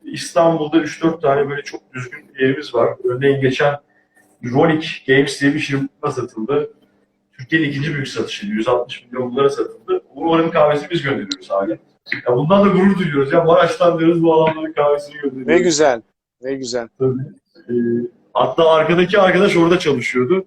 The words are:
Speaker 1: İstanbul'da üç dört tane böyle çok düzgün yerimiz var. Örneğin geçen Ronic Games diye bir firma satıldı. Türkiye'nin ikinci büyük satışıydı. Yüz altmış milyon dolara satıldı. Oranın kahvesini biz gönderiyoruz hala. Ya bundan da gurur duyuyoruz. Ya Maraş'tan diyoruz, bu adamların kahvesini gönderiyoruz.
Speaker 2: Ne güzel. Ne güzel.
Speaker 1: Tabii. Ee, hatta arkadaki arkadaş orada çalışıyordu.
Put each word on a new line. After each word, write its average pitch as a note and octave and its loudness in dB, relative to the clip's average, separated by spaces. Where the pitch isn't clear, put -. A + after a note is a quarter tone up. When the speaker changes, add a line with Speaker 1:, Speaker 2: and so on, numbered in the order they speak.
Speaker 1:
İstanbul'da D#3+ 0
üç D3+ -4
dört E3 -2
tane C#3 0
böyle C#3+ -6
çok - -16
düzgün - -14
yerimiz C3+ 0
var. A#2 0
Örneğin C3+ 0
geçen C#3+ 0
Ronic D#3 2
Games C#3 2
diye C#3+ 2
bir D3+ -2
firma C#3 -6
satıldı. C3 -6
Türkiye'nin D3 -2
ikinci C#3+ -4
büyük C3+ -6
satışıydı. A2 -8
Yüz A2 -2
altmış - -4
milyon B2 -8
dolara C#3 2
satıldı. - -6
Oranın E3 0
kahvesini D3+ 0
biz E3 -4
gönderiyoruz A2 -6
hala. G2 -2
Ya B2 2
bundan F#3+ 4
da G3 4
gurur F#3+ 2
duyuyoruz. C#3 0
Ya E3+ 4
Maraş'tan E3 4
diyoruz, E3 2
bu D#3+ 4
adamların D#3 -2
kahvesini D3 -2
gönderiyoruz. C3 -8
Speaker 2:
Ne E3 4
güzel. D3+ 2
Ne C3+ -6
güzel. B2 -8
Speaker 1:
Tabii. C3 0
Ee, A#2+ -6
hatta D#3+ 2
arkadaki F3 2
arkadaş F#3 4
orada E3+ 4
çalışıyordu. C3+ 0